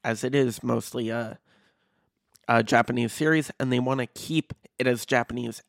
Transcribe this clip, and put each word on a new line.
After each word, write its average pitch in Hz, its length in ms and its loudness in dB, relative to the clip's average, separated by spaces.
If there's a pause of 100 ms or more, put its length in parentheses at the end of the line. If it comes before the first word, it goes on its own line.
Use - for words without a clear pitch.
as 117 200 -2
it 127 100 -2
is 131 280 2
mostly 117 460 -4
a, 113 300 -6 (1080)
a 117 160 4
Japanese 120 500 2
series, 156 460 2
and 131 140 -2
they 123 80 4
wanna 127 260 -2
keep - 460 -4 (260)
it 127 80 -2
as 123 200 0
Japanese 120 640 -2